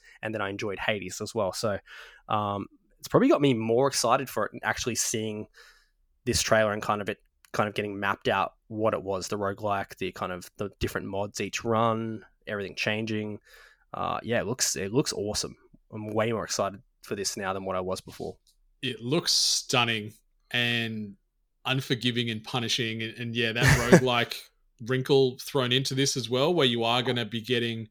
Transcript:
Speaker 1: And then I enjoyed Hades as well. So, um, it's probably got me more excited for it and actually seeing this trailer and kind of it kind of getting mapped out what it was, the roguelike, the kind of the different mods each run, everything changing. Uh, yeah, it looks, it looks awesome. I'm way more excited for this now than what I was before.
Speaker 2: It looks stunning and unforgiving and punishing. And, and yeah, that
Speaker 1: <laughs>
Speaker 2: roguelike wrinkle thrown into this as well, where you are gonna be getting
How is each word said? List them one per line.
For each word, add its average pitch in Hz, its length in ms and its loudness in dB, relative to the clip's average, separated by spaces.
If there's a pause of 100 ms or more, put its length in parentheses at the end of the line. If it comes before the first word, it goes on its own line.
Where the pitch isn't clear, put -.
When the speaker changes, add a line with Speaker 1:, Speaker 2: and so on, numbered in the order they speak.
(220)
Speaker 1:
And 110 120 -6
then 107 80 -4
I 98 80 -2
enjoyed 101 300 -6
Hades 98 420 -4
as 107 120 -10
well. 98 200 0
So, 101 240 -2 (500)
um, 101 380 -2 (340)
it's - 80 -16
probably 214 220 6
got 151 100 6
me 143 140 4
more 113 340 2
excited 131 420 2
for 107 160 -2
it - 60 -8
and - 100 -12
actually 110 340 -2
seeing 107 520 -2 (800)
this 117 160 2
trailer 110 320 4
and 107 80 -4
kind 104 200 0
of 95 60 -4
it 104 100 -4 (360)
kind 107 160 2
of 104 40 -12
getting 104 240 -4
mapped 101 300 0
out 98 280 2 (120)
what 107 260 0
it 82 80 -2
was, 92 280 -4
the 104 80 -4
roguelike, 101 640 -2
the 87 120 -4
kind 90 220 -4
of 90 240 -12
the 101 120 -4 (120)
different 104 260 -4
mods 101 320 -4
each 98 240 -6
run, 113 640 0 (200)
everything 101 300 -6
changing. 107 640 -2 (540)
Uh, 87 280 -4
yeah, 110 200 -2
it 85 60 -4
looks, - 280 -2
it 98 160 -4
looks 135 220 0
awesome. - 420 -4 (380)
I'm 107 200 -8
way 110 200 0
more 101 100 -2
excited 98 380 -4 (220)
for - 120 -6
this 98 220 -4
now 95 160 -2
than 98 100 -4
what 92 140 -2
I - 20 0
was 92 220 -4
before. - 340 -10 (460)
Speaker 2:
It 120 180 -4
looks 139 320 0
stunning 113 800 2 (400)
and 117 640 -2 (500)
unforgiving 123 640 0
and 110 140 -4
punishing. 113 580 -2
And, 110 160 -8
and 117 160 -6
yeah, 117 200 2
that 120 100 2
Speaker 1:
<laughs> 147 280 6
Speaker 2:
roguelike 127 440 6 (520)
wrinkle 131 520 4
thrown 123 320 -2
into 135 240 2
this 135 220 2
as 113 120 -6
well, 135 240 2
where 151 140 4
you 117 160 2
are 120 180 2
gonna 120 220 0
be 113 160 -6
getting 117 500 -2